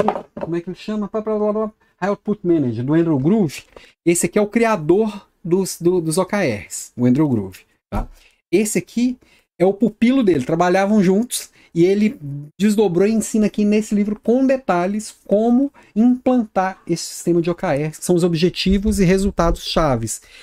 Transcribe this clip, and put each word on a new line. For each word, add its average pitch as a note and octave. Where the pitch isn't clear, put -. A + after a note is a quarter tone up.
como E3
é F3
que F#3
ele F3
chama? G#3+
Pá, G#3+
pá, G#3+
pá, G#3
pá, G#3+
Output G3+
Manager, B2+
do D3
Andrew E3
Groove. F3
Esse E3+
aqui G#3
é -
o G3+
criador G#3
dos, F3+
do, F3
dos D#3+
O F#3
K G#3
Rs, G#2+
o A#2+
Andrew C3+
Groove, G2+
tá? G#2+
Esse G#3
aqui B3
é F3
o G3
pupilo A#3
dele, G3+
trabalhavam F#3+
juntos F#3+
e E3
ele G#3
desdobrou G3
e A3
ensina G#3+
aqui G#3
nesse G#3
livro G#3
com C4
detalhes G#3
como A#3+
implantar A#3
esse E3+
sistema -
de E3
O E3+
K F3
R, D3+
que -
são F3+
os E3
objetivos F#3
e F#3+
resultados F#3
chaves. B2+